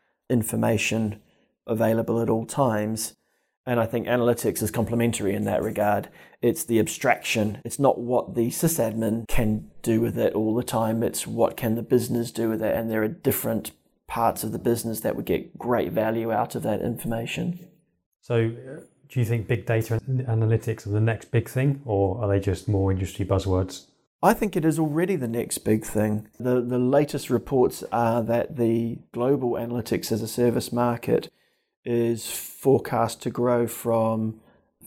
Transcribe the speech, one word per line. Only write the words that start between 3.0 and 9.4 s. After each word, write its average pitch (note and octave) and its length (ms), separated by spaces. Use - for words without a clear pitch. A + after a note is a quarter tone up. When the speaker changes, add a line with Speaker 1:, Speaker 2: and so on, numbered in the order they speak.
Speaker 1:
And B2 140
I A2+ 80
think A2+ 220
analytics A#2+ 520
is G#2+ 120
complementary A2+ 640
in G#2 100
that G2+ 180
regard. G#2 460
It's A#2+ 240
the A2+ 160
abstraction. G#2+ 840
It's - 140
not C#3 220
what A#2+ 340
the A#2+ 140
sysadmin A2+ 800
can G#2+ 420